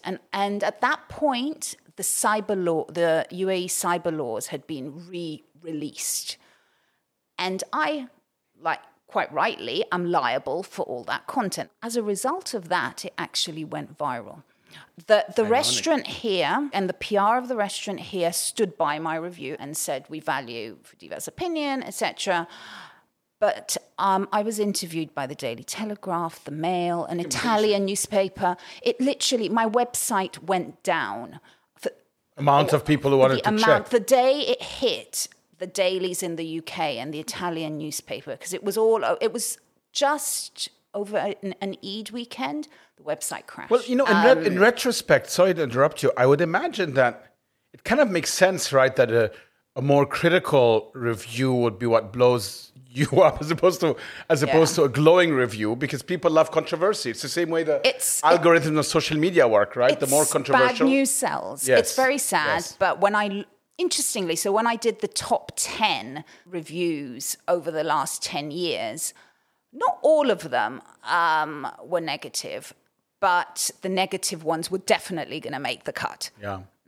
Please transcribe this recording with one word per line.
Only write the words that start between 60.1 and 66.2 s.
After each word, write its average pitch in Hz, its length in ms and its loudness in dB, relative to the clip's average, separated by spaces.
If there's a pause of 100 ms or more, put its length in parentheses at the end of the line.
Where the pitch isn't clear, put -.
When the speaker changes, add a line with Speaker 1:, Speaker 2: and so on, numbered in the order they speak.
Speaker 1:
It's - 100 0
Speaker 2:
controversial. 247 540 4
Speaker 1:
bad 262 60 4
news 269 180 2
sells. 139 560 -4
Speaker 2:
Yes, 127 120 6
Speaker 1:
It's - 160 0
very 262 220 2
sad, 156 380 0
Speaker 2:
yes. 170 220 -6
Speaker 1:
but 180 220 0
when 202 160 4
I 208 140 0
l-, 196 160 -6 (320)
interestingly, 226 580 -2
so 196 160 0
when 220 160 2
I 233 80 0
did 226 240 -2
the 202 80 -4
top - 480 -4
ten 147 680 -4 (200)